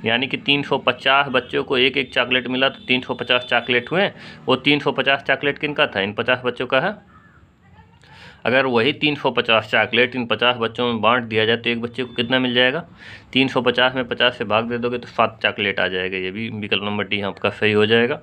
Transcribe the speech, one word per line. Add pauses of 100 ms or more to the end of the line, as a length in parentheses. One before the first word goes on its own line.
यानी
कि
तीन
सौ
पचास
बच्चों
को
एक
एक
चॉकलेट
मिला,
तो
तीन
सौ
पचास
चॉकलेट
हुए। (340)
वो
तीन
सौ
पचास
चॉकलेट
किनका
था?
इन
पचास
बच्चों
का
है। (1500)
अगर
वही
तीन
सौ
पचास
चॉकलेट
इन
पचास
बच्चों
में
बांट
दिया
जाए
तो
एक
बच्चे
को
कितना
मिल
जाएगा? (480)
तीन
सौ
पचास
में
पचास
से
भाग
दे
दोगे
तो
सात
चॉकलेट
आ
जाएगा।
ये
भी
विकल्प
नंबर
डी
आपका
सही
हो
जाएगा।